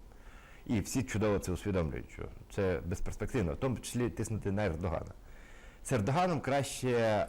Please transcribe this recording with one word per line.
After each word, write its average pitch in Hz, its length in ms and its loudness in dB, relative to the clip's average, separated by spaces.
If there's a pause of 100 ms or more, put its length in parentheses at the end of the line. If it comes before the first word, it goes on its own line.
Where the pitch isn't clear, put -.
(680)
І 110 140 2
всі 131 220 -2
чудово 104 360 2
це - 140 -2
усвідомлюють, 80 580 0
що - 120 -10 (320)
це 92 320 2
безперспективно, 90 640 0
в - 40 -2
тому 131 220 0
числі 120 320 0
тиснути 104 420 -2
на 104 140 2
Ердогана. 80 460 -2 (720)
З - 80 -2
Ердоганом 135 480 4
краще, 120 880 4